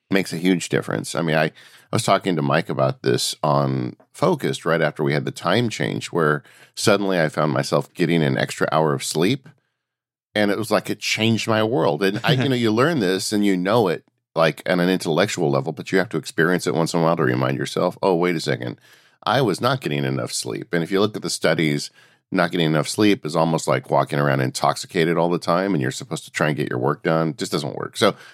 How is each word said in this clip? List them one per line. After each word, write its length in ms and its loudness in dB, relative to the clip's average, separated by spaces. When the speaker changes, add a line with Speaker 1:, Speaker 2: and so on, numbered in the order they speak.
Speaker 1:
Makes 220 0
a 40 -6
huge 320 2
difference. 460 -4
I 60 -2
mean, 160 0
I, 80 4
I 60 -4
was 120 -2
talking 320 2
to 60 0
Mike 280 0
about 340 -2
this 380 0
on 540 0
Focused 520 -2
right 180 0
after 220 -2
we 100 0
had 120 -2
the 60 -4
time 380 0
change, 420 -4
where 320 0
suddenly 440 2
I 100 2
found 220 0
myself 440 0
getting 260 2
an 160 2
extra 340 -2
hour 220 2
of 100 -4
sleep. 460 -2
And 160 2
it 60 -2
was 140 -6
like, 180 0
it 100 -4
changed 480 0
my 160 2
world. 400 0
And 200 0
I, 100 2
Speaker 2:
<laughs> 100 2
Speaker 1:
you 60 0
know, 60 0
you 160 2
learn 280 2
this 340 0
and 120 2
you 120 4
know 300 2
it, 160 -2
like, 340 2
on 100 2
an 100 4
intellectual 600 0
level, 220 0
but 200 -10
you 80 2
have 100 -2
to 80 -6
experience 500 0
it 80 -2
once 180 0
in 60 0
a 40 2
while 120 4
to 80 0
remind 340 0
yourself, 460 -2
"Oh, 120 4
wait 200 0
a 40 -4
second, 400 -6
I 180 0
was 200 0
not 200 0
getting 240 -4
enough 280 -4
sleep." 400 -8
And 100 0
if 80 -6
you 80 0
look 160 0
at 60 -8
the 80 -8
studies, 600 0
not 200 2
getting 160 2
enough 200 2
sleep 380 2
is 100 -6
almost 320 0
like 240 -2
walking 280 0
around 220 2
intoxicated 760 0
all 120 2
the 100 0
time, 340 0
and 80 0
you're 100 -2
supposed 340 -10
to 60 -20
try 180 0
and 80 -2
get 120 -4
your 100 -4
work 240 -2
done. 260 2
It 80 -8
just 140 -8
doesn't 240 -6
work. 220 -10
So 180 2